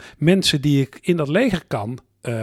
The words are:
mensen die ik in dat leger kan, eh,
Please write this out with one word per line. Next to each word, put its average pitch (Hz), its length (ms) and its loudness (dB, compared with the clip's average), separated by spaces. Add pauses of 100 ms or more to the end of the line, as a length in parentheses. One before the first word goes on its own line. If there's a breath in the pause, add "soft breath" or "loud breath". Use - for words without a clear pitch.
(180 loud breath)
mensen 165 440 2
die 139 200 2
ik - 200 -6
in 175 160 0
dat 147 100 -2
leger 185 400 0
kan, 120 320 -8 (220)
eh, 117 220 -6